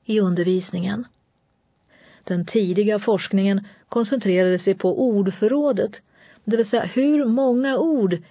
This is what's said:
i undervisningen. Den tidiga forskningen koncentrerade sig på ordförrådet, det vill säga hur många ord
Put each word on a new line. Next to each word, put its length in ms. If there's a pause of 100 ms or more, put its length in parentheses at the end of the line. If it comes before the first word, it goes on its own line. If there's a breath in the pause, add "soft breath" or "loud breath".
i 160
undervisningen. 880 (1160 soft breath)
Den 220
tidiga 520
forskningen 680 (220 loud breath)
koncentrerade 680
sig 160
på 340
ordförrådet, 920 (420 soft breath)
det 120
vill 100
säga 160
hur 420
många 540
ord 400 (120)